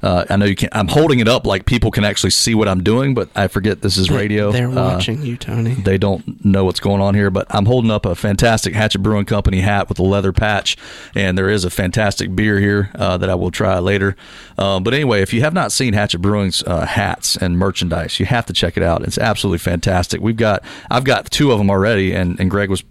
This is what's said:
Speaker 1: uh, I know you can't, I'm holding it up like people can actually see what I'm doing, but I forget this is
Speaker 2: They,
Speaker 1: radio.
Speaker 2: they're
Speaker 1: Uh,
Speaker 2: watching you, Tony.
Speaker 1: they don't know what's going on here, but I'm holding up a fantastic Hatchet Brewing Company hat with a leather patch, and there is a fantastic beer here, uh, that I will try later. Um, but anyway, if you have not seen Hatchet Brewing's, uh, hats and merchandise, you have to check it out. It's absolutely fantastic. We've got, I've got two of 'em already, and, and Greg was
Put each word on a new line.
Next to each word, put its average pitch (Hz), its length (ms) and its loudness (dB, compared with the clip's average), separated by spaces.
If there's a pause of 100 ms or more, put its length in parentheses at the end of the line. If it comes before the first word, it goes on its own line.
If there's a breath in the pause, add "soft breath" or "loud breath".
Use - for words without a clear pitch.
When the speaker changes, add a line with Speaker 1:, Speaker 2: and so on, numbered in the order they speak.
Speaker 1:
uh, 90 260 0
I 98 80 0
know 101 80 2
you 98 120 2
can't, - 180 -4
I'm 104 140 0
holding 147 320 2
it 110 80 2
up 123 180 2
like 98 200 0
people 117 260 2
can 104 120 0
actually 101 260 0
see 113 240 2
what 107 140 4
I'm 92 140 0
doing, 127 320 2
but 101 220 -2
I 101 120 2
forget 101 320 -2
this 101 160 0
is 92 120 2
Speaker 2:
They, - 80 2
Speaker 1:
radio. 104 340 0
Speaker 2:
they're 123 180 0
Speaker 1:
Uh, 127 60 -4
Speaker 2:
watching 95 480 -2
you, 120 140 -6
Tony. 113 380 -4
Speaker 1:
they 95 220 0
don't 98 480 -2
know 98 200 4
what's 92 160 0
going 101 200 0
on 98 140 2
here, 101 160 4
but 95 200 -2
I'm 101 160 0
holding 120 260 2
up 104 140 0
a 90 100 0
fantastic 107 580 0
Hatchet 107 300 0
Brewing 104 200 2
Company 98 360 0
hat 98 280 0
with - 120 -4
a - 20 2
leather 95 300 2
patch, 107 440 0 (380 loud breath)
and 95 240 0
there 95 100 2
is 101 160 0
a 90 60 -2
fantastic 95 640 -2
beer 104 240 2
here, 101 380 2
uh, 92 220 0
that 92 120 0
I 92 60 0
will 92 160 -2
try 95 260 0
later. 95 380 0 (420 loud breath)
Um, 98 240 0
but 113 120 0
anyway, 123 280 2
if 95 100 -2
you 117 100 0
have 156 120 0
not 139 160 0
seen 123 240 0
Hatchet 104 240 0
Brewing's, 98 460 0
uh, 85 220 -2
hats - 500 -2
and 87 200 -2
merchandise, 87 600 -2
you 98 80 0
have 117 200 0
to 90 60 -10
check - 240 -2
it 87 60 0
out. 85 200 0
It's - 140 -6
absolutely 101 420 -2
fantastic. 90 600 -2
We've 110 160 0
got, 107 260 0 (280 loud breath)
I've 127 140 0
got 123 260 0
two 143 220 2
of 104 80 2
'em 101 100 2
already, 98 420 2
and, 90 280 -2
and 95 100 2
Greg 101 180 0
was 95 220 -2